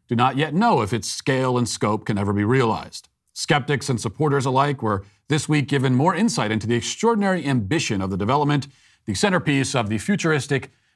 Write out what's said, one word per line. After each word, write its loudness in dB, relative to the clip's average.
do -2
not 2
yet -2
know 4
if -2
its -2
scale 0
and 0
scope -2
can -2
ever 0
be 2
realized. -2
Skeptics 0
and -2
supporters 0
alike 2
were -2
this 0
week 2
given 2
more 2
insight 0
into 0
the 0
extraordinary 0
ambition -2
of -2
the -2
development, 0
the -4
centerpiece 0
of 0
the -2
futuristic -2